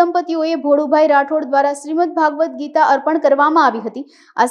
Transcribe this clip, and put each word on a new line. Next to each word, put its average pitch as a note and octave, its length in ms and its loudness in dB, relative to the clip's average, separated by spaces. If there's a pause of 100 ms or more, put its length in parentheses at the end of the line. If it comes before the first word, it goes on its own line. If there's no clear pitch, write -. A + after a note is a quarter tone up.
દંપતીઓએ E4 640 -2
ભોળુભાઈ D4 500 2
રાઠોડ C#4+ 380 -2
દ્વારા C#4+ 300 0
શ્રીમદ E4 380 -4
ભાગવત D4+ 220 0 (160)
ગીતા D4 240 -2 (100)
અર્પણ D4+ 300 0
કરવામાં D4 440 2
આવી A3+ 180 -2
હતી. B3 180 -10 (340)
આ A#3+ 140 2